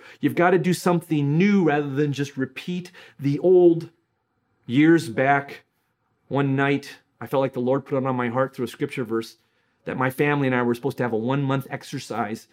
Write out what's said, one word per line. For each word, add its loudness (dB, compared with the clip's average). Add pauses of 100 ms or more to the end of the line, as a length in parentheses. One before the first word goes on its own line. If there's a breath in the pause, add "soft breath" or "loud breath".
(200 loud breath)
You've -2
gotta 4
do 2
something 0
new 4
rather 0
than -2
just -8
repeat -8 (260 loud breath)
the -2
old. 4 (760)
Years 4
back, -2 (640)
one 0
night, -2 (220)
I -14
felt -2
like 0
the -6
Lord 0
put -4
it -2
on -2
my -2
heart -2
through -6
a -4
scripture -8
verse -6 (460)
that -8
my 0
family 0
and 0
I 0
were 0
supposed -6
to -2
have -4
a 0
one-month -2
exercise -8